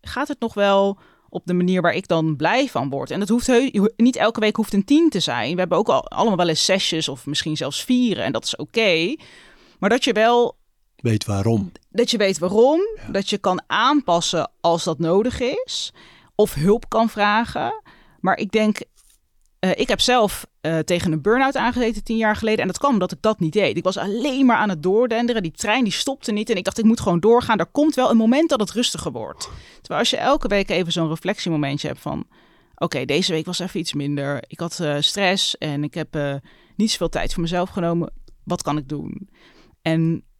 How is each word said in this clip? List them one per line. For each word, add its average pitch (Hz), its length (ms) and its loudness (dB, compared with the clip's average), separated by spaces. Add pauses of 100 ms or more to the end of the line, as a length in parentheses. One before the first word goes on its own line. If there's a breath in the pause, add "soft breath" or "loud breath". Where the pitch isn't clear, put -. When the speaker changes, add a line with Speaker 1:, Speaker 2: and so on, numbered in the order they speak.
Speaker 1:
gaat - 280 -6
het 294 120 -8
nog 233 140 -4
wel 196 440 2 (300 soft breath)
op - 160 -10
de 180 100 -2
manier 180 280 2
waar 170 120 2
ik 185 140 -6
dan 160 280 2
blij 220 320 0
van 131 220 -4
word? 135 200 -6
En 131 80 -4
dat 196 100 -2
hoeft 233 180 2
heu-, 240 400 2 (100)
niet 247 200 4
elke 226 240 0
week 214 160 2
hoeft 214 160 -2
een 196 120 2
tien 311 260 6
te 185 100 -2
zijn. 123 320 -2
We 180 60 -4
hebben 180 200 0
ook 220 100 2
al, 135 200 2
allemaal 208 280 0
wel 175 120 2
eens 156 160 0
zesjes 185 440 0
of 135 180 -10
misschien 147 300 -4
zelfs 135 280 -6
vieren. 240 400 2
En 127 80 -2
dat - 120 -4
is - 120 -6
oké. 185 580 0 (640 loud breath)
Maar 202 120 0
dat 226 140 2
je 240 80 0
wel 233 440 4 (400)
Speaker 2:
Weet 110 280 0
waarom. 98 480 0 (180)
Speaker 1:
dat 240 200 0
je 240 60 0
weet 190 220 0
waarom, 226 420 4 (160)
Speaker 2:
Ja. - 160 -16
Speaker 1:
dat 196 180 -4
je 202 80 -2
kan 185 280 -2
aanpassen 180 840 0 (100)
als 170 240 2
dat 160 140 -2
nodig 196 420 2
is. 320 520 -6 (420 loud breath)
Of 208 200 2
hulp 196 340 2
kan 226 200 0
vragen. 220 760 -2 (380 soft breath)
Maar 185 180 0
ik 196 120 -6
denk, 214 280 2 (800)
eh, 185 160 0
ik - 140 -2
heb 196 120 0
zelf, 247 460 2 (140)
eh, 160 180 -2
tegen 170 340 0
een 151 100 -2
burn-out 262 340 2
aangezeten 233 480 -2
tien 226 120 -2
jaar 214 200 2
geleden. 220 240 0
En - 60 -2
dat 185 120 -4
kwam 277 140 2
omdat 180 200 0
ik 156 100 -10
dat 214 180 0
niet 156 120 0
deed. 170 240 2
Ik 165 80 -4
was 190 120 0
alleen 254 500 0
maar 233 100 6
aan 208 120 2
het 160 140 -4
doordenderen. 226 600 2
Die 165 100 -6
trein 226 320 0
die 185 80 0
stopte - 400 -4
niet. 208 180 -4
En 214 60 2
ik 180 80 -6
dacht, - 140 -4
ik 226 60 -2
moet 220 160 6
gewoon 175 200 0
doorgaan. 226 380 4
Er 165 80 0
komt 302 280 2
wel 254 160 2
een 233 60 6
moment 247 320 4
dat 254 120 0
het 202 100 -2
rustiger 196 420 -4
wordt. - 380 -10 (280 loud breath)
Terwijl - 220 -4
als 240 100 2
je 269 60 0
elke - 320 0
week 202 220 0
even 170 220 0
zo'n 165 160 0
reflectiemomentje 156 800 -4
hebt 135 120 -8
van... - 260 -8 (480 soft breath)
Oké, 143 300 -4
deze 160 280 0
week 160 140 -4
was 175 120 -8
even 175 220 -6
iets - 120 -6
minder. 143 540 -4
Ik - 140 -18
had, 170 200 -8
eh, 147 200 -2
stress 196 580 0
en 147 260 -4
ik 147 100 -8
heb, 160 220 -8
eh, 143 180 -2 (420 soft breath)
niet 214 140 0
zoveel 165 180 -2
tijd - 240 -4
voor 170 100 -2
mezelf 180 280 -2
genomen. 170 420 -2 (320)
Wat - 180 -6
kan 147 160 -2
ik 135 100 -10
doen? 151 400 -10 (540 soft breath)
En 165 420 0 (140)